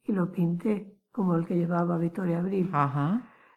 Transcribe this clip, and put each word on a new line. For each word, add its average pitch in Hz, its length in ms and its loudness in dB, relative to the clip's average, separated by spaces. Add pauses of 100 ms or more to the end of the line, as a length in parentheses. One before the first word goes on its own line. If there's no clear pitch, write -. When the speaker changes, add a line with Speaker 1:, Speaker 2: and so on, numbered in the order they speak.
Speaker 1:
y 233 80 -2
lo 180 200 0
pinté 175 600 -2 (180)
como 185 220 2
el 165 120 2
que 180 100 -2
llevaba 170 420 0
Victoria 170 400 -2
Abril. 185 340 0
Speaker 2:
Ajá. 143 520 0 (320)